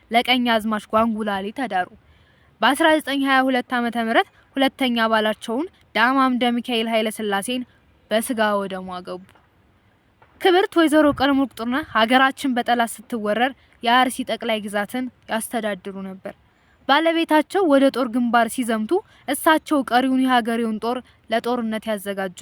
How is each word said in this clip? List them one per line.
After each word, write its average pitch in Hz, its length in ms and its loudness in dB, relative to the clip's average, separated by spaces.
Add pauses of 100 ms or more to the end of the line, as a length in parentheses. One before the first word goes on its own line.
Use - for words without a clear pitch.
(120)
ለቀኝ 247 380 2
አዝማች 220 380 -2
ጓንጉላሊ 214 680 -2
ተዳሩ። 202 340 -4 (760)
በአስራ 269 320 4
ዘጠኝ 277 300 -2
ሃያ 269 180 4
ሁለት 262 320 0
ዓመተ 240 260 -2
ምህረት 233 280 0 (280)
ሁለተኛ 262 420 0 (100)
ባላቸውን 220 580 -2 (260)
ዳማ 240 300 2
አምደ 254 300 2
ሚካኤል 233 380 -4
ኃይለ 226 220 0
ሥላሴን 214 500 -4 (500)
በስጋ 226 280 -2 (160)
ወደሙ 190 380 -6
አገቡ። 180 280 -12 (1200)
ክብርት 381 340 2
ወይዘሮ 311 380 4
ቀለም 269 260 0
ወርቅ 269 140 -2
ጥሩነህ 240 360 -6
ሀገራችን 262 640 2
በጠላት 240 380 -2
ስትወረር 220 600 -4 (320)
የአርሲ 247 420 2
ጠቅላይ 226 340 -4
ግዛትን 208 460 -6 (220)
ያስተዳድሩ 208 760 -6
ነበር። 190 320 -14 (540)
ባለቤታቸው 320 760 2
ወደ 277 260 6
ጦር 262 180 -4
ግንባር 233 400 2
ሲዘምቱ 220 420 -4 (360)
እሳቸው 302 580 0
ቀሪውን 262 360 2
የሀገሬውን 233 580 0
ጦር 240 180 -4 (320)
ለጦርነት 226 560 -2
ያዘጋጁ 196 560 -6